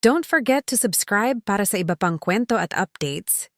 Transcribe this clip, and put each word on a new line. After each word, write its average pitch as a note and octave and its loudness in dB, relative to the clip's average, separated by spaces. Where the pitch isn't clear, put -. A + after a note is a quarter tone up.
Don't C4+ 4
forget C#4 2
to C4 -4
subscribe A3+ 0
para G3+ 0
sa G3 -2
iba E3+ 0
pang E3+ 0
kwento A3 0
at E3+ -4
updates - -4